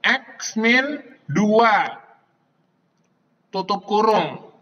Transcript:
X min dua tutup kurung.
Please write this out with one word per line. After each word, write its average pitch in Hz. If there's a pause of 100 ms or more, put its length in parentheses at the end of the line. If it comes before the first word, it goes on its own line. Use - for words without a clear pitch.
X -
min 254 (320)
dua 208 (1500)
tutup 190
kurung. 208 (100)